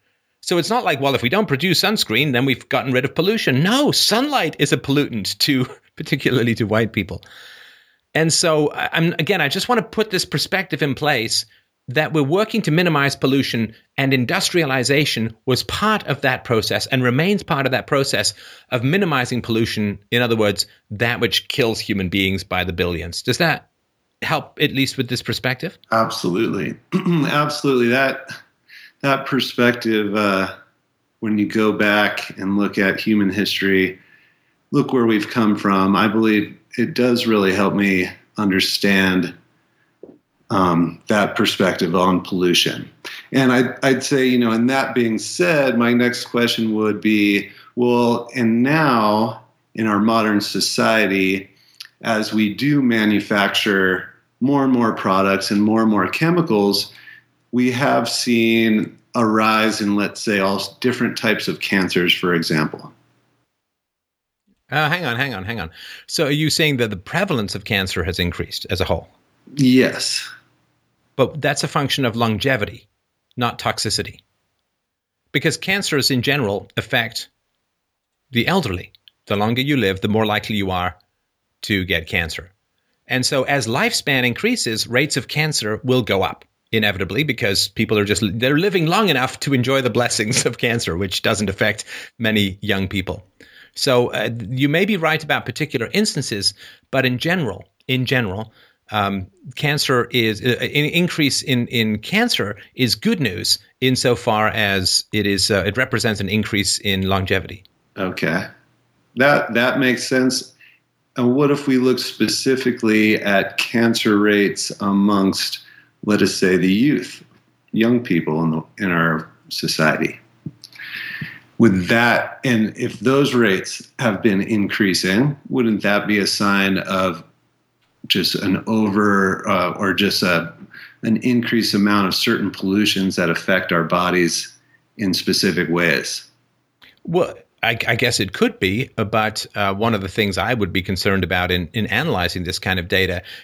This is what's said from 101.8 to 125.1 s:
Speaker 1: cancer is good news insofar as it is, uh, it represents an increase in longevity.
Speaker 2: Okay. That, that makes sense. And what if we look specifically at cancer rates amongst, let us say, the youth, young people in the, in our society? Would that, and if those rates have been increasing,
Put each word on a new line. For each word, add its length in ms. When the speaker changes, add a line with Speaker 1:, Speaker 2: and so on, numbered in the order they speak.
Speaker 1:
cancer 580
is 200
good 240
news 380
insofar 680
as 640
it 140
is, 240
uh, 160
it 120
represents 440
an 80
increase 500
in 280
longevity. 560
Speaker 2:
Okay. 500
That, 380
that 260
makes 280
sense. 460
And 160
what 160
if 180
we 100
look 220
specifically 1200
at 360
cancer 640
rates 520
amongst, 800
let 160
us 140
say, 220
the 140
youth, 520
young 320
people 400
in 80
the, 120
in 140
our 380
society? 720
Would 280
that, 580
and 340
if 220
those 340
rates 640
have 240
been 200
increasing, 960